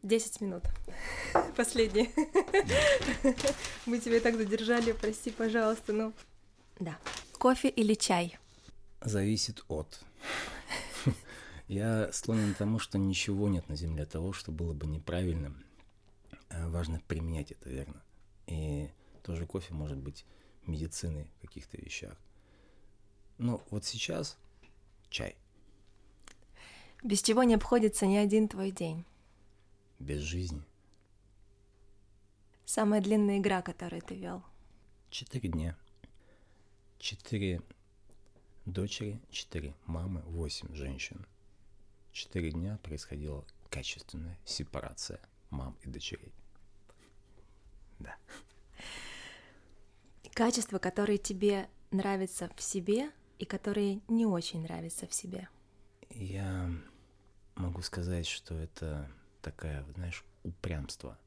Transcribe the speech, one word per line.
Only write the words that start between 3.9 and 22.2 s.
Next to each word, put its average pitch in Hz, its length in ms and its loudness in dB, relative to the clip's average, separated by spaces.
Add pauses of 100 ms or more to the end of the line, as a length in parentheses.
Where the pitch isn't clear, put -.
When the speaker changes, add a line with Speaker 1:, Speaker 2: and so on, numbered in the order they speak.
Speaker 1:
тебя 233 200 4
и - 20 8
так 233 160 4
задержали, 220 560 4
прости, 220 380 -2
пожалуйста, 220 640 2
ну. 220 200 0 (680)
Да. 165 180 -4 (420)
Кофе 254 300 6
или 220 260 6
чай? 175 440 2 (640)
Speaker 2:
Зависит 107 680 0
от. - 340 -6 (1040)
<laughs> 139 100 4 (540)
Я 107 440 2
склонен 107 420 2
к - 40 -10
тому, 107 200 2
что - 200 -2
ничего 98 500 2
нет 87 200 2
на 78 60 -4
земле 78 320 -2
того, 82 260 -4
что - 200 -8
было 82 200 -2
бы 73 140 -4
неправильным. 80 760 -2 (840)
А 82 200 -4
важно 82 400 -2
применять 82 420 -2
это - 180 -14
верно. 69 320 -8 (460)
И 76 420 -2 (340)
тоже 85 240 -4
кофе 90 280 -6
может 73 240 -4
быть 69 260 -10 (440)
медициной 78 680 -4
в - 40 -20
каких-то - 360 -16
вещах. - 400 -12 (1200)